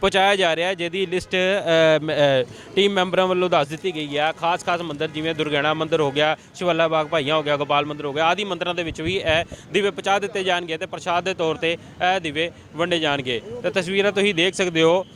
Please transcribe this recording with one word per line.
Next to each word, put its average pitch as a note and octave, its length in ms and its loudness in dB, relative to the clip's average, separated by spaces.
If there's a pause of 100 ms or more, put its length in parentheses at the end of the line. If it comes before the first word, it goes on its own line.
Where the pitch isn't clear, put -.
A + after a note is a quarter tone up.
ਪਹੁੰਚਾਇਆ G3 340 4
ਜਾ F3 200 2
ਰਿਹਾ, F3 180 0
ਜਿਹਦੀ F3 320 -4
ਲਿਸਟ, F3+ 300 -4
ਅ, E3 680 4
ਮ-, D#3 80 -4
ਅ, C#3 360 4 (280)
ਟੀਮ G3+ 180 4
ਮੈਂਬਰਾਂ F#3 340 2
ਵੱਲੋਂ F3+ 220 2
ਦੱਸ D#3+ 180 4
ਦਿੱਤੀ D#3+ 280 -6
ਗਈ D3 220 -4
ਆ। D3+ 140 2
ਖਾਸ E3+ 340 -2
ਖਾਸ F3 160 -2
ਮੰਦਿਰ D#3+ 260 -4
ਜਿਵੇਂ D#3 280 -4
ਦੁਰਗਿਆਣਾ D3+ 380 0
ਮੰਦਿਰ D#3 280 0
ਹੋ C#3+ 100 2
ਗਿਆ, D3+ 260 2 (180)
ਸ਼ਿਵਾਲਾ E3 320 0
ਬਾਗ D#3 200 0
ਭਾਈਆਂ D3+ 280 0
ਹੋ D#3 80 0
ਗਿਆ, D3 140 0
ਗੋਪਾਲ C#3+ 280 0
ਮੰਦਿਰ D3 200 -8
ਹੋ C#3 80 -4
ਗਿਆ, D#3 120 0
ਆਦਿ F3+ 180 2
ਮੰਦਿਰਾਂ F3 320 -4
ਦੇ F3 80 -4
ਵਿੱਚ D#3+ 180 -8
ਵੀ E3+ 140 -2
ਇਹ E3 300 0 (280)
ਦੀਵੇ G3+ 160 2
ਪਹੁੰਚਾ G3 300 0
ਦਿੱਤੇ G3 240 -6
ਜਾਣਗੇ F3 340 -2
ਤੇ D#3+ 80 -8
ਪ੍ਰਸ਼ਾਦ F3 380 -4
ਦੇ F#3+ 100 -4
ਤੌਰ D#3+ 220 -2
'ਤੇ E3 160 -2
ਇਹ F3+ 480 -2
ਦੀਵੇ D#3+ 320 -4 (240)
ਵੰਡੇ F3 240 0
ਜਾਣਗੇ। C#3 420 -2 (220)
ਤੇ F3 60 0
ਤਸਵੀਰਾਂ G3 420 0
ਤੁਸੀਂ G3+ 220 2
ਦੇਖ F3 200 0
ਸਕਦੇ F3 280 0
ਹੋ F3 240 4 (100)